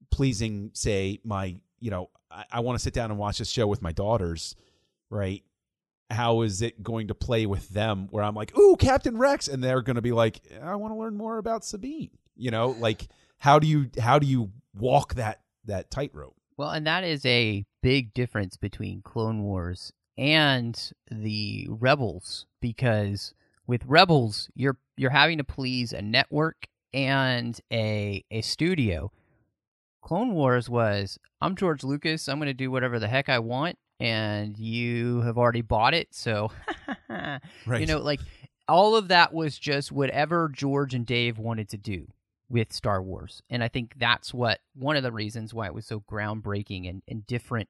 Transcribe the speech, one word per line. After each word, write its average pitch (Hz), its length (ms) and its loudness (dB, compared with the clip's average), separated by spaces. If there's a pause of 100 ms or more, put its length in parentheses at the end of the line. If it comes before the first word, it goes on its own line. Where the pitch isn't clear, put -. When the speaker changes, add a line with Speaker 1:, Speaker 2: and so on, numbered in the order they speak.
(100)
Speaker 1:
pleasing, 110 640 0
say, 98 500 -2
my, 95 320 -4 (220)
you 117 120 -6
know, 92 200 -6 (200)
I, 82 220 -16
I 117 80 -4
wanna 120 180 0
sit 131 160 -4
down 117 160 -2
and 104 80 -4
watch 104 200 -2
this 110 120 -6
show 117 160 0
with 104 160 0
my 82 100 -4
daughters, 95 640 -2 (560)
right? 101 320 -4 (680)
How 117 320 2
is 101 200 0
it 110 200 -6
going 110 260 -4
to 104 60 -4
play 113 320 0
with 98 240 -2
them 98 400 -2
where 104 140 -2
I'm 104 100 -2
like, 107 220 -8
"Ooh, 392 200 10
Captain 262 420 2
Rex," 277 300 2
and 135 140 -4
they're 127 200 2
gonna 120 180 -2
be 120 120 0
like, 113 280 2 (220)
"I 180 140 -8
wanna 220 200 -8
learn 220 200 -8
more 220 220 -6
about 220 260 -4
Sabine." 262 460 -10 (260)
You 123 140 -4
know, 113 200 2
like, 113 360 -2 (320)
how 139 200 8
do 156 80 4
you, 147 240 2 (100)
how 120 180 6
do 147 80 2
you 123 240 0 (240)
walk 123 400 2
that, 110 260 -4 (260)
that 98 240 -6
tightrope? - 460 -8 (200)
Speaker 2:
Well, 147 140 -6
and 151 160 -4
that 175 180 0
is 151 220 -2
a 110 400 4 (160)
big 127 320 2
difference 110 420 -2
between 98 460 -8
Clone 110 400 -4
Wars 92 500 -4 (240)
and 135 640 2 (300)
the 107 580 -4
Rebels, 113 800 0 (140)
because 107 720 0 (320)
with 120 180 -2
Rebels, 143 720 6
you're, 131 240 -2 (180)
you're 131 140 0
having 151 280 4
to 139 60 -2
please 127 480 -4
a - 100 -6
network 143 640 0 (260)
and 131 640 0 (140)
a, 104 580 -2
a 110 120 -4
studio. 117 680 0 (920)
Clone 208 320 -2
Wars 127 340 4
was, 104 500 0 (220)
"I'm 175 160 -2
George 156 280 0
Lucas, 151 440 -2
I'm 139 100 -2
gonna 143 160 -2
do 131 160 -4
whatever 123 280 0
the 107 100 -2
heck 131 200 0
I 131 100 4
want, 127 400 -2 (220)
and 107 580 -2
you 120 640 -2
have 117 180 0
already 120 240 4
bought 117 320 2
it," - 160 -2
so, 107 400 -2 (260)
<laughs> - 320 -12
Speaker 1:
Right. - 720 -6
Speaker 2:
you 156 60 0
know, 156 120 0
like, 139 220 -2 (460)
all 202 300 8
of 202 120 2
that 175 240 6
was 160 260 -4
just 143 340 -2
whatever 151 560 0
George 139 460 0
and 120 120 -2
Dave 120 320 0
wanted 110 320 -4
to 110 60 -10
do 101 320 -8 (400)
with 117 240 0
Star 101 280 -2
Wars. - 480 -12
And 120 140 -2
I 117 60 0
think 120 280 -6
that's 120 380 0
what, 120 240 0 (160)
one 143 220 -2
of 135 80 -2
the 120 80 -2
reasons 110 420 -8
why 113 120 -6
it 82 80 -8
was 113 120 -10
so 107 140 -8
groundbreaking 104 880 -6
and, 95 180 -10
and 110 200 -10
different 117 440 -4